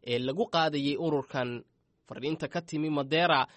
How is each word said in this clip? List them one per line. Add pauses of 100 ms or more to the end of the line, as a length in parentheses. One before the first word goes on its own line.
ee
lagu
qaadayay
ururkan. (460)
Fariinta
ka
timi
Madera (120)